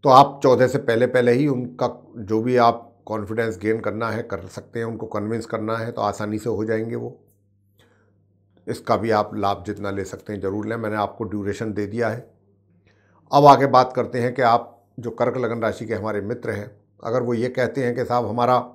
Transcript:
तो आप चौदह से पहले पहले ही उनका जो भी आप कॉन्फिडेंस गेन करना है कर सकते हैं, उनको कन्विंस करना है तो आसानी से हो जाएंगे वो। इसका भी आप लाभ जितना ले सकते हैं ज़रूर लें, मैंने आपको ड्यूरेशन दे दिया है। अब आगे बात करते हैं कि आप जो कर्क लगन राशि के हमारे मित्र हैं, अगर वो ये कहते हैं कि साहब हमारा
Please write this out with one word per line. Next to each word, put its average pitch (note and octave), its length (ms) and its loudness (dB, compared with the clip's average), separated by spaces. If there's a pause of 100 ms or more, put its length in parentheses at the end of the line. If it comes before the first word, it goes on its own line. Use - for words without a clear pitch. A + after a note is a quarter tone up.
तो C#3+ 60 4
आप C3+ 340 8
चौदह B2+ 240 6
से C3 120 -2
पहले A#2+ 280 2
पहले B2 240 4
ही C3+ 160 2
उनका B2 400 -2 (300)
जो A2 240 -2
भी B2+ 160 0
आप A#2 300 4 (180)
कॉन्फिडेंस A2 540 -4
गेन A2 200 0
करना A2 300 -4
है A2 140 -6
कर F#2+ 240 -10
सकते - 320 -12
हैं, A2+ 60 -4
उनको A2 220 -8
कन्विंस A2 380 -4
करना A2 320 -4
है A#2 140 -6
तो A#2 100 -6
आसानी G#2 380 -2
से A#2+ 100 -6
हो G#2+ 160 -4
जाएंगे A2+ 300 -4
वो। A#2 220 -10 (1500)
इसका - 300 -2
भी A2 140 -2
आप G#2 240 2
लाभ G2 300 -2
जितना G2+ 260 -6
ले G2+ 140 -6
सकते G2+ 280 -12
हैं G2+ 80 -8
ज़रूर G2+ 260 -4
लें, A2 80 -6
मैंने A2 220 -6
आपको G#2 260 -4
ड्यूरेशन G#2 500 -6
दे G#2 140 -4
दिया A2+ 220 -2
है। A2 200 -8 (1040)
अब C#3+ 140 6
आगे C#3 220 8
बात B2+ 260 4
करते A#2+ 280 -4
हैं B2 120 -2
कि C3 100 -2
आप A#2+ 340 2 (220)
जो A2+ 120 -8
कर्क B2 260 -2
लगन A#2 240 -4
राशि A2 240 -4
के A2 80 -4
हमारे G#2 300 -4
मित्र A#2 280 -6
हैं, G#2 200 -8 (320)
अगर A#2+ 180 -2
वो A#2+ 120 -2
ये A#2+ 160 -2
कहते B2 340 -2
हैं B2 120 -2
कि B2+ 100 -2
साहब A#2+ 220 0
हमारा A#2+ 300 2 (180)